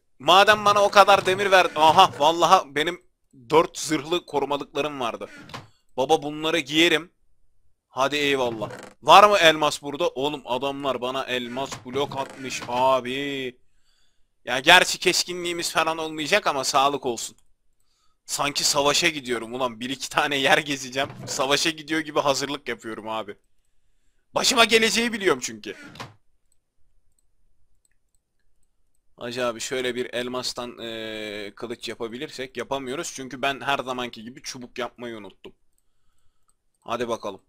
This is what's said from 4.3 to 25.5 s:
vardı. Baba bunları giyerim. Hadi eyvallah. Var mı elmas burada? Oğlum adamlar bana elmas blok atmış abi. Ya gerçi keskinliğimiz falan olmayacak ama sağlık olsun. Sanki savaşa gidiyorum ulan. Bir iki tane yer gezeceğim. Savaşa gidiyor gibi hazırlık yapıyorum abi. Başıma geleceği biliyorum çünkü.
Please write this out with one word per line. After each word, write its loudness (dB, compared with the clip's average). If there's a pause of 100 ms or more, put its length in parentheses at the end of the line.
vardı. -6 (680)
Baba 2
bunları -4
giyerim. 2 (760)
Hadi -2
eyvallah. -2 (320)
Var 10
mı 4
elmas 4
burada? -4
Oğlum -4
adamlar -4
bana -4
elmas -6 (160)
blok -6
atmış -10
abi. -2 (880)
Ya -2
gerçi 6
keskinliğimiz -4
falan 0
olmayacak -2
ama -2
sağlık 2
olsun. -8 (880)
Sanki -4
savaşa 2
gidiyorum -6
ulan. -6
Bir -8
iki -10
tane 0
yer 4
gezeceğim. -4 (180)
Savaşa 0
gidiyor -6
gibi -4
hazırlık -2
yapıyorum -10
abi. -8 (960)
Başıma 2
geleceği 2
biliyorum 0
çünkü. -12 (3500)